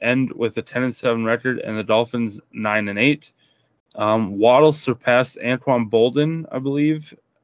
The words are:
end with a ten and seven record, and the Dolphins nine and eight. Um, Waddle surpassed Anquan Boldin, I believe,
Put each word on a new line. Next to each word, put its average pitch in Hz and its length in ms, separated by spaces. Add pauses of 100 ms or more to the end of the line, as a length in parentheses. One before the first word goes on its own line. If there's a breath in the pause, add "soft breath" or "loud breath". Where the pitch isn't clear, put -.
end 123 320
with 113 240
a 117 40
ten 123 220
and 123 120
seven 117 300
record, 120 340
and 110 180
the 110 60
Dolphins 113 580 (100)
nine 107 380
and 101 100
eight. 143 320 (640)
Um, 107 420
Waddle 131 360
surpassed 127 640
Anquan 123 520
Boldin, 139 640
I 131 80
believe, 147 540 (300)